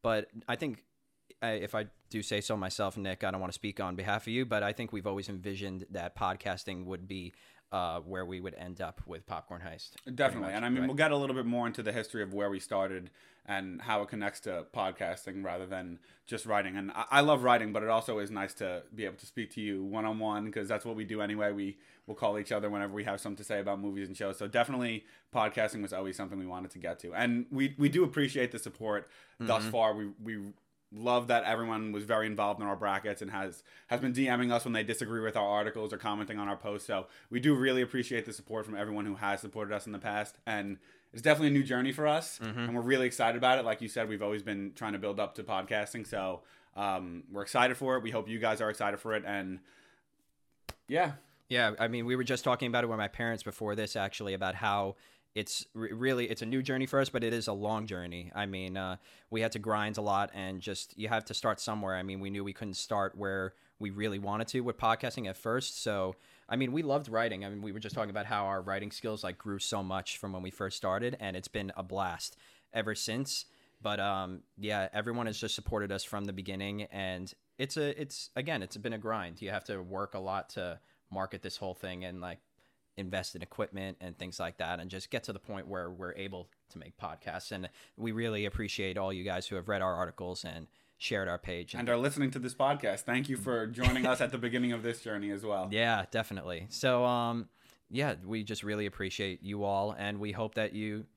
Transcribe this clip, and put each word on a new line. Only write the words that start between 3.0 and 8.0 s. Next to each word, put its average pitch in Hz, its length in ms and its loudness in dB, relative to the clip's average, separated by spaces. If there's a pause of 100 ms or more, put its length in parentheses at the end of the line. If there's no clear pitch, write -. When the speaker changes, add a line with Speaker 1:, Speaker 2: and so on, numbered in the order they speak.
Speaker 1:
I 98 80 2
don't 95 100 -2
wanna 90 100 -2
speak - 280 -6
on 92 160 -2
behalf 101 280 0
of - 60 -6
you, 123 160 2
but 107 180 2
I 101 80 2
think 113 220 -6
we've 101 140 -2
always 98 200 -2
envisioned 95 640 -6
that 90 240 -6
podcasting 92 680 -2
would 92 220 -6
be, 92 260 -8 (380)
uh, 87 300 0